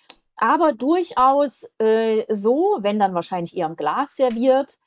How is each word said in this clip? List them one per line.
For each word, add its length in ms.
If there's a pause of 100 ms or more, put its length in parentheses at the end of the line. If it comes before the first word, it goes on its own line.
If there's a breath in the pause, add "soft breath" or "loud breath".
(380 loud breath)
aber 340
durchaus, 960 (100)
äh, 440 (100)
so, 480
wenn 180
dann 140
wahrscheinlich 440
eher 100
im 80
Glas 400
serviert. 720